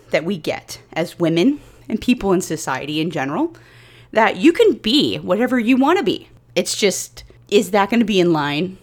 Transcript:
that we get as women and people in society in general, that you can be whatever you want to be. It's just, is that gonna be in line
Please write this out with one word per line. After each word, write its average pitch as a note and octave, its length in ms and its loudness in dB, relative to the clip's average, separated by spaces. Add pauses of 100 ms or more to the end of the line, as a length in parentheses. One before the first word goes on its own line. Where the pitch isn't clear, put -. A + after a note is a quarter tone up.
(120)
that D#3 140 0
we G3 120 -4
get - 440 -10 (100)
as E3+ 260 -6
women E3+ 440 2 (260)
and A3 140 -4
people A3 320 0
in F3+ 80 0
society D3+ 580 -6
in E3 120 -2
general, D#3+ 440 -4 (560)
that A3 240 0
you A#3+ 160 6
can G4 220 4
be G#3+ 440 0
whatever G#3 400 0
you A#3+ 200 2
want D4+ 220 2
to E4 40 -4
be. - 240 -4 (260)
It's - 220 -2
just, - 480 -4 (260)
is G3 220 2
that G3+ 180 2
gonna A#3 140 2
be G3 160 2
in E3+ 140 4
line D3+ 500 -2